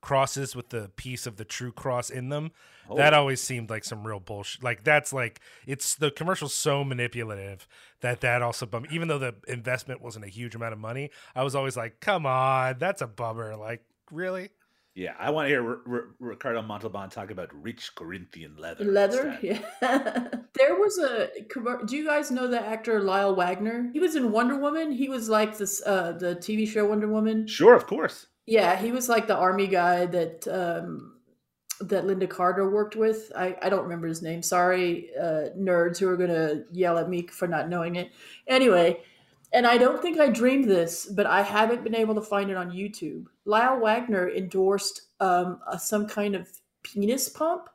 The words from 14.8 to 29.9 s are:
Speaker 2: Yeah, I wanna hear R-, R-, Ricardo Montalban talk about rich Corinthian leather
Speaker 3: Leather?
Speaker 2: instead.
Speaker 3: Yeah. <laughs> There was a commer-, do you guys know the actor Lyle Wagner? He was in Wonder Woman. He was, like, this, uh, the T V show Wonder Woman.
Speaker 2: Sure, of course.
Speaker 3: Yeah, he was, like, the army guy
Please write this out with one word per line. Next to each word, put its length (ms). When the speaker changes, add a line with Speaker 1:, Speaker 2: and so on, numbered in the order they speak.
Speaker 2:
Yeah, 240
I 120
wanna 180
hear 180
R-, 240
R-, 300
Ricardo 440
Montalban 460
talk 220
about 220
rich 420
Corinthian 640
leather 260
Speaker 3:
Leather? 460
Speaker 2:
instead. 220
Speaker 3:
Yeah. 520
<laughs> 40
There 220
was 240
a 300
commer-, 400
do 80
you 100
guys 240
know 180
the 120
actor 420
Lyle 320
Wagner? 600
He 80
was 160
in 160
Wonder 240
Woman. 340
He 160
was, 220
like, 280
this, 280
uh, 260
the 240
T 220
V 80
show 200
Wonder 220
Woman. 400
Speaker 2:
Sure, 260
of 140
course. 400
Speaker 3:
Yeah, 300
he 160
was, 160
like, 200
the 80
army 320
guy 400